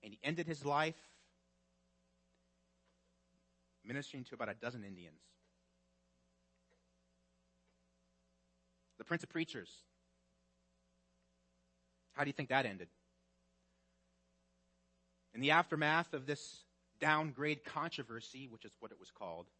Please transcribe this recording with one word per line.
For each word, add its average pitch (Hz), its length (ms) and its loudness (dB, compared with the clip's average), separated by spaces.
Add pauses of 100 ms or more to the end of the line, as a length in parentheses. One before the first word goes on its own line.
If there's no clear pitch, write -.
And 101 60 -12
he - 120 -8
ended 165 200 -2
his 151 180 -4
life 151 320 2 (3000)
ministering 131 400 -8
to - 100 -16
about 113 140 -4
a 98 60 -4
dozen 117 280 -6
Indians. 87 380 -14 (3750)
The 110 80 -12
Prince 170 180 2
of - 60 -10
Preachers. 151 400 -2 (2500)
How 143 100 2
do 143 60 -2
you - 20 -4
think 135 160 -2
that 131 160 6
ended? 95 240 -6 (2500)
In 117 80 -4
the 143 80 6
aftermath 160 640 6
of 135 100 -4
this - 400 -6 (360)
downgrade 151 680 2
controversy, 131 840 -6
which 113 160 -16
is 107 160 -14
what 110 120 -12
it 95 60 -18
was 95 120 -20
called 87 340 -10 (160)